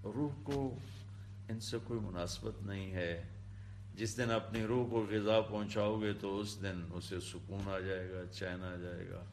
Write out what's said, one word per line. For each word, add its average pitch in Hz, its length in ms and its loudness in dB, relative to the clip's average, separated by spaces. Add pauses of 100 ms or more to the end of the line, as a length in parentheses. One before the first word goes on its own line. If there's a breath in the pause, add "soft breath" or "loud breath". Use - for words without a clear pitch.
روح 127 280 0 (120)
کو 139 340 0 (720 loud breath)
ان 113 100 0
سے - 240 -2
کوئی 117 160 0
مناسبت 98 640 -2
نہیں 98 280 -2
ہے۔ 85 320 0 (720 loud breath)
جس 110 220 0
دن 120 140 4
اپنی 110 320 2
روح 120 260 4
کو 113 220 4
غذا 107 300 8
پہنچاؤ 104 600 2
گے 104 120 4
تو 98 260 0
اس 104 220 -4
دن 92 200 -2 (120)
اسے 90 260 -4
سکون 98 500 -4
آ 95 100 2
جائے 92 300 0
گا، 92 100 -4 (120)
چین 92 320 -2
آ 90 120 -2
جائے 87 340 -4
گا۔ 92 240 -6